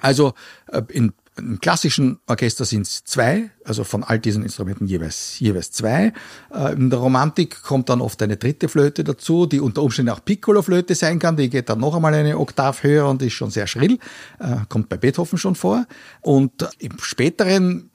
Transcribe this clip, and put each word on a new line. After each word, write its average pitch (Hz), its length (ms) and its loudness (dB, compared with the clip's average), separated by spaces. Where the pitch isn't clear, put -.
Also, 135 320 4
äh, - 220 -4
in, 113 260 0
im 110 200 -6
klassischen 151 680 0
Orchester 117 400 -2
sind's - 380 -4
zwei, 160 460 0
also 110 180 -4
von 104 220 -4
all 113 140 0
diesen 107 240 -2
Instrumenten 101 440 -6
jeweils, 80 540 -6
jeweils 98 320 -2
zwei. 151 400 0
Äh, 143 200 -2
in 131 160 2
der 127 80 2
Romantik 131 640 0
kommt 131 260 0
dann 123 140 2
oft 110 200 -6
eine 104 140 0
dritte 147 320 -2
Flöte 147 360 2
dazu, 165 420 0
die 139 120 0
unter 143 240 0
Umständen 123 280 0
auch - 120 -8
Piccolo-Flöte 185 720 2
sein 165 240 2
kann, 160 200 2
die 135 100 2
geht 123 220 -2
dann 110 100 0
noch 147 140 0
einmal 160 180 2
eine 151 260 2
Oktav 135 440 -2
höher 147 260 4
und 135 140 0
ist 120 100 -2
schon - 180 -6
sehr 104 160 -4
schrill, 180 320 2
äh, 123 180 -4
kommt 110 220 -2
bei 90 80 -4
Beethoven 160 400 0
schon 190 160 -2
vor. 220 320 0
Und 139 480 2
im 101 200 -12
späteren, 180 960 0